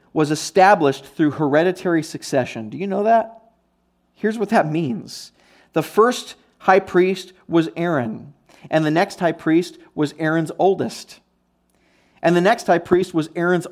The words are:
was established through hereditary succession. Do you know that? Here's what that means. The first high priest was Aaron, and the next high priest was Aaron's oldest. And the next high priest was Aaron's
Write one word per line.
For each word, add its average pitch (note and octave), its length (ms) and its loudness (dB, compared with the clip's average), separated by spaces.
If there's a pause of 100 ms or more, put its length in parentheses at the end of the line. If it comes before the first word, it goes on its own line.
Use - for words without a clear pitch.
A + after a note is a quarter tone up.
(120)
was D3+ 180 2
established E3 760 2
through D3+ 260 0
hereditary D#3+ 720 0
succession. A#2+ 640 -6
Do B2+ 80 -12
you F#3 100 -6
know G3 160 -2
that? A3 480 0 (640)
Here's G#3+ 240 -4
what G#3 120 -4
that E3 200 2
means. D3+ 640 -6 (400)
The D#3+ 120 -2
first - 520 0 (240)
high F#3+ 200 4
priest F#3 540 0 (140)
was E3 280 0
Aaron, C#3 580 -4 (360)
and D#3+ 160 0
the D3+ 60 0
next F3+ 280 0
high E3 140 0
priest E3 440 0 (180)
was D3 220 -2
Aaron's D#3+ 400 -2
oldest. E3 600 -2 (1040)
And E3+ 140 2
the F3 60 4
next A3+ 260 0
high F3 120 2
priest F#3 340 -2
was D#3 220 -2
Aaron's F3 360 -2